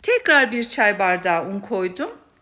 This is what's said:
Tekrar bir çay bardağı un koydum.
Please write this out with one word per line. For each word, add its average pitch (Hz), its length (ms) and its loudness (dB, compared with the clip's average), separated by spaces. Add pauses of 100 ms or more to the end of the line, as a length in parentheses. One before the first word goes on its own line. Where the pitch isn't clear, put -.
Tekrar 302 500 2
bir 233 120 -2
çay 208 360 0
bardağı 180 460 0
un 196 140 -8
koydum. 190 500 -4 (320)